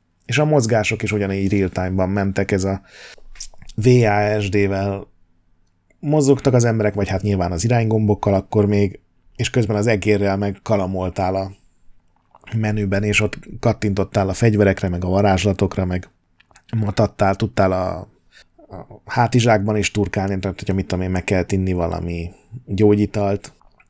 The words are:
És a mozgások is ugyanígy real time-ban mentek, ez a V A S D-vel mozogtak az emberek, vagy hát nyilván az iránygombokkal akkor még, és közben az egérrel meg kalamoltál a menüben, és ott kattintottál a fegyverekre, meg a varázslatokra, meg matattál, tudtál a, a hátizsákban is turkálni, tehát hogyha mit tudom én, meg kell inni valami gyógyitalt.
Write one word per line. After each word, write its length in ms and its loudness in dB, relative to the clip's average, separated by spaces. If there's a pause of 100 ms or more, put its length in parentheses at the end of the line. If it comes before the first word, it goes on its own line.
(260)
És 120 -4
a 80 2
mozgások 580 0
is 80 -4
ugyanígy 400 0
real 180 2
time-ban 400 -2
mentek, 420 -2
ez 120 0
a 180 -2 (1000)
V 40 4
A 520 4
S 100 -2
D-vel 580 -2 (920)
mozogtak 540 2
az 120 4
emberek, 280 0
vagy 140 -2
hát 140 -4
nyilván 300 0
az 120 -4
iránygombokkal 720 0
akkor 320 0
még, 340 0 (360)
és 140 -4
közben 260 0
az 120 0
egérrel 500 2
meg 260 -4
kalamoltál 720 -2
a 160 -4 (1080)
menüben, 460 -2
és 180 0
ott 180 -4 (200)
kattintottál 680 0
a 40 -4
fegyverekre, 560 2
meg 140 -4
a 60 -4
varázslatokra, 760 2
meg 240 -4 (640)
matattál, 600 0
tudtál 360 0
a, 260 -2 (800)
a 300 -18
hátizsákban 720 2
is 140 -2
turkálni, 480 -2
tehát 200 -6
hogyha 140 -4
mit 140 -2
tudom 160 -2
én, 80 -4
meg 120 -2
kell 240 0
inni 260 0
valami 580 -4 (340)
gyógyitalt. 880 0 (360)